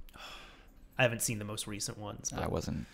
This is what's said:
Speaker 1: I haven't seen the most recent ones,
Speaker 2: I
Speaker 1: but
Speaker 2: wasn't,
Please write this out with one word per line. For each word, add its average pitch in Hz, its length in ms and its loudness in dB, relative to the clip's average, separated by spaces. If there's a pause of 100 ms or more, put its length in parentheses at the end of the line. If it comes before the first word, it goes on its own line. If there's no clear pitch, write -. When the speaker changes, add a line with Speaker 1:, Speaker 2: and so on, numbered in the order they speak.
(960)
Speaker 1:
I 135 60 8
haven't 117 200 6
seen 113 180 2
the 104 40 -2
most 104 220 -2
recent 104 320 -2
ones, 104 340 -4
Speaker 2:
I - 100 -2
Speaker 1:
but - 100 2
Speaker 2:
wasn't, - 420 2